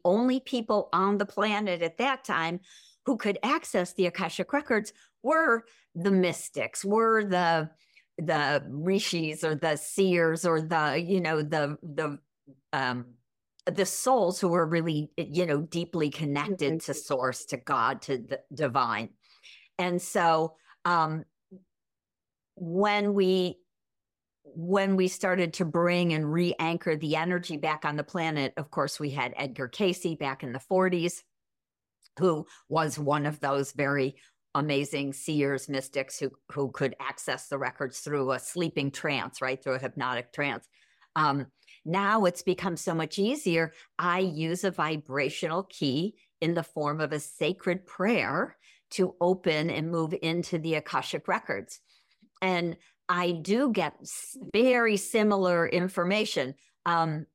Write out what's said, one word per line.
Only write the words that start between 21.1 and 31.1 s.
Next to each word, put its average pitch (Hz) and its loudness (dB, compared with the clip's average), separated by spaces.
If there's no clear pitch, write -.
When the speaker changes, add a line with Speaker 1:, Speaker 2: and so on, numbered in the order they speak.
Speaker 1:
when 202 2
we, 185 2
when 196 2
we 185 4
started 180 0
to 185 -2
bring 175 2
and 156 0
re-anchor 170 0
the 151 -2
energy 175 -2
back 151 -2
on 151 -2
the 147 -4
planet, 156 -2
of 151 -8
course, - -2
we 147 -4
had 131 -4
Edgar 131 -6
Cayce 175 -2
back 135 -6
in 123 -8
the 127 -8
forties, 180 0